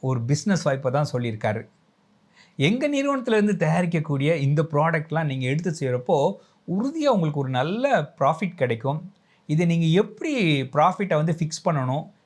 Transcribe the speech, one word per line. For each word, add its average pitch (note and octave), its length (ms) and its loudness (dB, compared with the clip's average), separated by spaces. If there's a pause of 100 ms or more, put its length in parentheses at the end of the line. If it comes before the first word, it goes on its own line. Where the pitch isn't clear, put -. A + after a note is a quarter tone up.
ஒரு C3 200 -2
பிசினஸ் D3+ 420 0
வாய்ப்பை C3+ 300 0
தான் C#3+ 200 0
சொல்லியிருக்காரு. A2+ 500 -2 (920)
"எங்க A#3+ 320 2
நிறுவனத்துல C4+ 540 0
இருந்து F3+ 240 2
தயாரிக்கக்கூடிய D#3+ 680 0
இந்த D3 380 2
ப்ராடக்ட்லாம் D#3 520 0
நீங்க C3 220 -4
எடுத்து D#3 320 -2
செய்யறப்போ C#3 540 0 (320)
உறுதியா C#4 480 -2
உங்களுக்கு D#3 280 0
ஒரு C3 80 -4
நல்ல E3+ 680 0
ப்ராஃபிட் D#3+ 360 0
கிடைக்கும். C3+ 580 -4 (340)
இதை D#3+ 200 0
நீங்க E3 200 2
எப்படி G3 760 2
ப்ராஃபிட்டை E3+ 520 2
வந்து D#3 240 2
ஃபிக்ஸ் D#3+ 300 -4
பண்ணணும், C#3 340 0 (240)